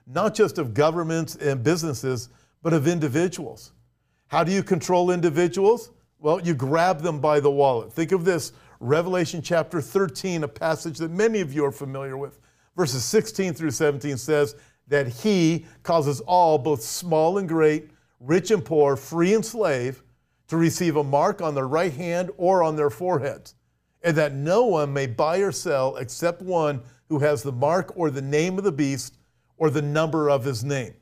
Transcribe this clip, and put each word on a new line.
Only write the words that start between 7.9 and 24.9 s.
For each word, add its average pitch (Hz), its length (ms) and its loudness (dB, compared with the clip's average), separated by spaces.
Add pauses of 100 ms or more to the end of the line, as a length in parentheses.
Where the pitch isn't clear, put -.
Think 165 200 -4
of 185 120 2
this, 170 300 0 (260)
Revelation 170 600 0
chapter 165 400 -2
thirteen, 185 640 -2
a 143 40 -2
passage 160 520 -6
that 165 120 -6
many 214 300 0
of 143 120 -6
you 147 120 -2
are 139 60 -2
familiar 135 460 -10
with. 139 220 -12 (360)
Verses 131 280 -2
sixteen 196 500 0
through 156 180 -4
seventeen 139 460 -2
says 147 380 0 (320)
that 143 200 0
he 165 580 0 (180)
causes 147 380 0
all, 175 360 4
both 143 240 -2
small 165 560 0
and 190 100 -4
great, 156 420 2 (300)
rich 170 320 0
and 202 120 2
poor, 143 320 4
free 170 380 0
and 220 120 2
slave, 139 580 -2 (440)
to 160 100 -2
receive 165 380 2
a 151 80 2
mark 151 380 0
on 156 140 -2
their 135 120 -2
right 160 260 0
hand 170 440 -4
or 180 260 4
on 156 120 0
their 147 140 2
foreheads, 143 680 -4 (480)
and 170 140 2
that 151 160 2
no 170 320 2
one 151 260 0